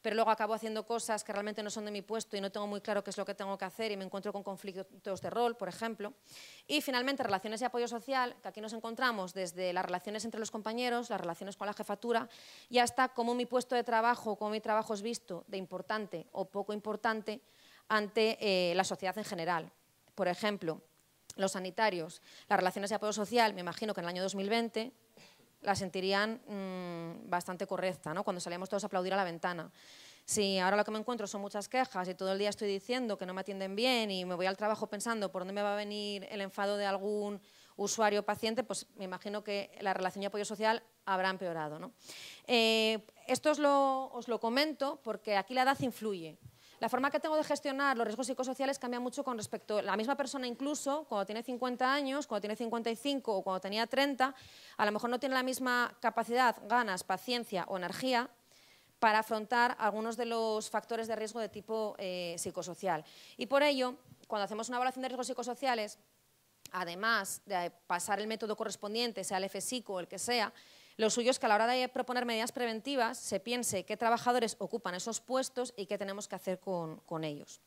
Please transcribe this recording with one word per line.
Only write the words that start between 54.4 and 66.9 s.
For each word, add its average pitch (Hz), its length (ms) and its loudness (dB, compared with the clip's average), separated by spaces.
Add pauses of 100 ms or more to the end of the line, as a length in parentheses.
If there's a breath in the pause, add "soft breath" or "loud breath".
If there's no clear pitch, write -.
a 214 100 4
lo 208 60 4
mejor 214 180 0
no 247 80 2
tiene 262 160 0
la 254 100 4
misma 247 580 2
capacidad, 233 560 4 (100)
ganas, 214 380 2
paciencia 208 640 -2
o 190 80 -2
energía 240 520 0 (720 soft breath)
para 220 200 8
afrontar 226 600 4
algunos 220 380 0
de 240 80 0
los 226 440 0
factores 226 380 -2
de 220 80 -2
riesgo 220 240 -6
de 214 80 -4
tipo, 214 520 -4
eh, 180 380 -4
psicosocial. 170 680 -2 (320 loud breath)
Y 247 80 -2
por 277 180 6
ello, 254 320 2 (320)
cuando 208 160 0
hacemos 214 240 -4
una 247 100 -4
evaluación 254 260 0
de 262 40 -4
riesgos 247 200 -4
psicosociales, 240 720 -2 (720)
además 190 720 0